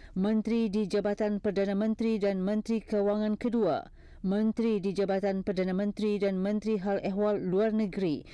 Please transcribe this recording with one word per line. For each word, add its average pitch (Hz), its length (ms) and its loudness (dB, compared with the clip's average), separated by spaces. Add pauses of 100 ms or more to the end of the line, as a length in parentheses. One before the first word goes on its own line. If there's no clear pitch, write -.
(160)
Menteri 220 560 2
di 208 160 0
Jabatan 208 560 0
Perdana 196 320 0
Menteri 220 400 0
dan 196 240 0
Menteri 214 400 0
Kewangan 208 560 0
Kedua. 208 640 0 (200)
Menteri 220 560 2
di 185 160 -2
Jabatan 196 480 0
Perdana 185 320 0
Menteri 208 400 0
dan 196 240 0
Menteri 208 400 0
Hal 196 240 -2
Ehwal 202 400 0
Luar 196 320 2
Negeri 190 480 -2 (120)